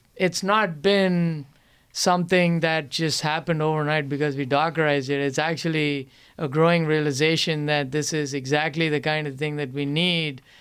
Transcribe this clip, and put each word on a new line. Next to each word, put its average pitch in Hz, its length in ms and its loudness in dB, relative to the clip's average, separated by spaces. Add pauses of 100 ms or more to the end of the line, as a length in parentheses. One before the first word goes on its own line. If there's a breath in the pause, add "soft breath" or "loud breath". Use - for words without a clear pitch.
(160)
it's 180 280 -2
not 190 380 0
been 175 640 2 (480 soft breath)
something 180 680 2
that 160 280 0
just 160 320 -2
happened 160 400 -2
overnight 151 480 0
because 143 260 -2
we 139 100 -4
Dockerized 143 640 2
it. 143 100 0
It's 139 200 -2
actually 151 720 -2 (300 soft breath)
a 160 80 -4
growing 165 400 4
realization 151 800 0
that 147 240 0
this 151 200 -2
is 147 220 -2
exactly 147 560 0
the 147 100 0
kind 151 280 -2
of 135 100 -8
thing 147 200 -4
that 143 140 -6
we 143 140 -4
need 160 560 0 (200 loud breath)